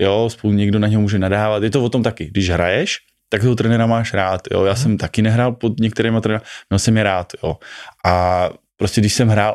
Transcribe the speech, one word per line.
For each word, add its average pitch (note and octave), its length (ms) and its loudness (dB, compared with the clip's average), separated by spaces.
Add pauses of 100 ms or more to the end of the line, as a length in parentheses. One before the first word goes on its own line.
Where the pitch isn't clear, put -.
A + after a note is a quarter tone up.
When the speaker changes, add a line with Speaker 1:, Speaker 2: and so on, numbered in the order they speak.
Speaker 1:
jo, G#2 300 2
spolu G#2 240 -2
někdo G#2 240 2
na G#2 100 2
něho G#2+ 140 2
může G2+ 160 0
nadávat, G#2 440 0
je A2 80 0
to C3 140 0
o A#2+ 40 0
tom A#2+ 140 0
taky, G#2+ 220 -4
když F#2+ 260 -2
hraješ, F2+ 460 0 (320)
tak G#2+ 140 -2
toho B2 120 2
trenéra A2+ 320 2
máš A#2 280 -2
rád, F#2 260 -2 (120)
jo, F#2+ 120 2
já G2 80 2
Speaker 2:
Mhm. A#2+ 100 -2
Speaker 1:
jsem A2 160 0
taky F#2+ 240 -2
nehrál A#2 300 2
pod A#2 280 -4
některýma A2+ 400 0
trenéra, G#2+ 220 -4 (280)
měl G2 80 2
jsem A2 180 2
je A2 60 2
rád, F#2 300 -2 (120)
jo, - 120 -2 (500)
a F2+ 440 2 (260)
prostě G#2 240 0
když G#2 120 2
jsem A#2+ 160 2
hrál G#2+ 260 2